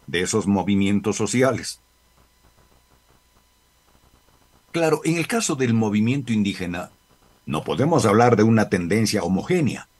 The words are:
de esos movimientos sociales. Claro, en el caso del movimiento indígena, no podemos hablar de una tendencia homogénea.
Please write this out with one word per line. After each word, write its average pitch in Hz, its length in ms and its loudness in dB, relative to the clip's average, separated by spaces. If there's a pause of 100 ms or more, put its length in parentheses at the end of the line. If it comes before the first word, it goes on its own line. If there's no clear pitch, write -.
de 87 140 -2
esos 92 240 -2
movimientos 98 680 0
sociales. 120 640 -2 (3000)
Claro, 156 320 0
en 165 120 0
el 160 120 -4
caso 220 260 -2
del 127 200 0
movimiento 113 580 0
indígena, 92 580 -2 (560)
no - 160 -4
podemos 127 420 0
hablar 110 320 4
de 107 60 4
una 110 260 4
tendencia 101 540 0
homogénea. 95 640 -2 (140)